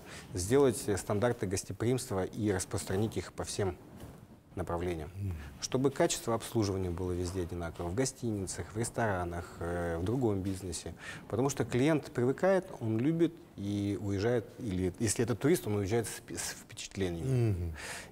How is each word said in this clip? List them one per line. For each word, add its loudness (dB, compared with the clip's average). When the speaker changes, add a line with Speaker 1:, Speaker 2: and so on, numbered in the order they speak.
Speaker 1:
сделать, 4
э, 2
стандарты 0
гостеприимства 0
и 0
распространить 0
их -4
по -6
всем 0
направлениям. -2
Speaker 2:
Мгм. -2
Speaker 1:
Чтобы 2
качество 2
обслуживания 2
было -2
везде -2
одинаково, -4
в -2
гостиницах, -2
в -2
ресторанах, 0
э, 0
в -2
другом 2
бизнесе. -4
Потому 2
что 0
клиент 2
привыкает, 4
он 0
любит 4
и 0
уезжает, 2
или 0
если 2
это 2
турист, 2
он 2
уезжает 2
с -8
впе-, -10
с -4
впечатлениями. 0
Speaker 2:
Мгм. 0